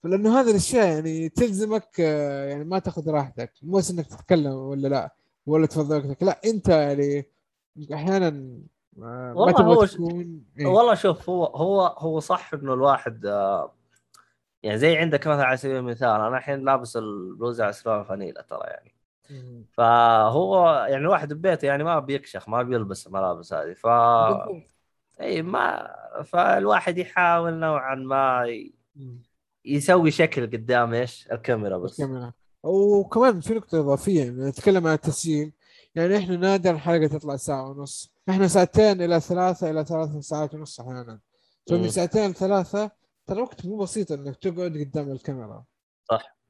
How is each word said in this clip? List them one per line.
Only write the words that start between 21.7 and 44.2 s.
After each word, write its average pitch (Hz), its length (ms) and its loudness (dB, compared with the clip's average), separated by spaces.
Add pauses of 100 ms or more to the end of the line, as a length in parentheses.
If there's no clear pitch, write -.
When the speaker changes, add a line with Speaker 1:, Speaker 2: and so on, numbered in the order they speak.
Speaker 2:
ما 165 140 0
بيكشخ، 135 500 -8
ما 117 140 -2
بيلبس 110 440 -4
الملابس 87 460 -4
هذه. 78 200 -6
ف-، 104 140 -8
Speaker 1:
بالضبط. 117 840 2 (500)
Speaker 2:
إي، 165 220 -4
ما، - 480 -2 (340)
فالواحد 196 720 2
يحاول 170 560 2
نوعا 151 400 -2
ما 131 520 0
ي-، 117 280 -10 (220)
Speaker 1:
مم. 127 260 -18 (420)
Speaker 2:
يسوي 156 460 4
شكل 143 360 0
قدام 117 480 0
إيش؟ 120 380 -6
الكاميرا 107 460 -2
بس. 92 220 -8
Speaker 1:
الكاميرا. 127 320 -8 (300)
وكمان 202 800 2
في 214 140 -4
نقطة 185 260 -2
إضافية، 143 440 2
يعني 127 240 -6
نتكلم 180 380 2
عن 160 80 2
التسجيل. 151 580 -2 (420)
يعني 180 240 2
إحنا 180 180 -4
نادرا 185 400 2
حلقة 156 300 2
تطلع 147 300 -6
ساعة 135 340 -8
ونص. 139 440 -14 (140)
إحنا 190 200 4
ساعتين 202 540 4
إلى 170 180 2
ثلاثة، 180 500 -2
إلى 156 140 -2
ثلاث 156 320 -4
ساعات 151 380 -6
ونص 151 260 -16
أحيانا. 120 400 -16 (500)
فمن 175 100 2
Speaker 2:
مم. 180 80 0
Speaker 1:
ساعتين 190 420 0
لثلاثة، 196 600 -2 (360)
ترى 196 160 -4
وقت 247 240 -12
مو 202 100 -8
بسيط 196 360 -6
إنك 139 240 -10